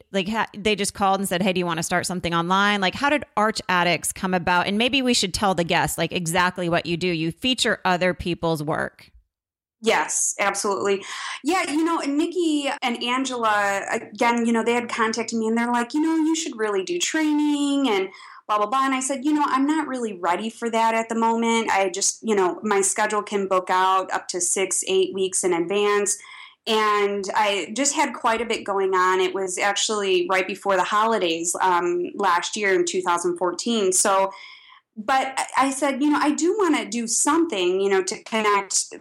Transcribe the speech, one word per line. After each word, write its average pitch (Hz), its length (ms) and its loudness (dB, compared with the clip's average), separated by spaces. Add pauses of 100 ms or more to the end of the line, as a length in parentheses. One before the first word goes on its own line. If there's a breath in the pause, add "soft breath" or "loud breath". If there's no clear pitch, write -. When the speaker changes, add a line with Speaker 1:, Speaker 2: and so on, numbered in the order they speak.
(120)
Speaker 1:
like, 190 180 -2
ha-, 220 260 -2
they 208 200 0
just 196 180 -4
called 196 260 2
and 196 80 -4
said, 180 140 0
"Hey, 196 100 2
do 180 80 0
you 175 60 0
wanna 165 160 -2
start 165 240 -2
something 175 280 -4
online?" 196 460 2
Like, 185 140 0
how 285 160 0
did 285 140 0 (120)
Arch 214 240 2 (100)
Addicts 175 440 2
come 185 220 -4
about? 180 320 2
And 202 100 0
maybe 254 240 2
we 247 140 4
should 190 180 0
tell 190 220 0
the 170 80 0
guests, 160 340 0
like, 165 160 -2
exactly 180 560 0
what 170 160 0
you 170 100 -2
do. 170 120 -2
You 165 240 -2
feature 247 540 0
other 180 280 2
people's 165 480 -2
work. 143 480 -6 (720)
Speaker 2:
Yes, 190 580 0
absolutely. 202 640 0 (400 loud breath)
Yeah, 330 280 0
you 311 120 2
know, 330 180 2
and 277 160 -2
Nikki 320 520 0 (140)
and 240 200 -2
Angela, 226 800 0 (100)
again, 233 540 0
you 233 80 2
know, 226 100 2
they 233 100 2
had 240 160 -2
contacted 226 500 -2
me 220 80 0
and 226 100 2
they're 233 140 0
like, 240 220 -2
"You 302 80 0
know, 320 140 2
you 320 200 2
should 285 220 -6
really 208 260 -2
do 175 160 -4
training 294 880 0
and 190 200 0 (380 loud breath)
blah, 214 100 0
blah, 208 100 0
blah." 269 180 0
And 269 80 0
I 262 60 -2
said, 269 260 -4
"You 302 80 2
know, 294 140 2
I'm 269 180 0
not 311 220 0
really 233 260 -6
ready 190 380 -2
for 233 180 -6
that 226 240 2
at 226 160 0
the 233 60 -2
moment. 226 560 0
I 196 180 2
just, 196 320 -4
you 220 140 0
know, 180 260 2
my 202 200 0
schedule 208 420 0
can 202 240 -2
book 185 240 0
out 185 420 2
up 185 160 -4
to 180 100 -6
six, 190 480 -2
eight 185 280 2
weeks 190 280 -2
in 180 80 2
advance." 202 680 0 (480 loud breath)
And 208 580 2 (100)
I 202 400 0
just 269 180 0
had 277 220 0
quite 226 260 0
a 233 40 -6
bit 220 180 -4
going 190 320 0
on. 185 240 4
It 185 160 0
was 190 240 -4
actually 202 720 0
right 190 160 2
before 196 300 0
the 180 60 4
holidays, 185 760 0
um, 175 440 2 (100)
last 175 400 0
year 202 180 2
in 180 120 4
two 180 180 -2
thousand 175 340 0
fourteen. 190 560 0
So, 196 380 2 (640 loud breath)
but 262 400 0
I, 262 300 0
I - 20 -2
said, 269 320 -2
"You 294 80 2
know, 294 100 2
I 294 120 2
do 339 260 2
wanna 302 320 2
do 233 160 -4
something, 220 760 2
you 196 80 2
know, 190 120 2
to 190 220 -6
connect 208 760 0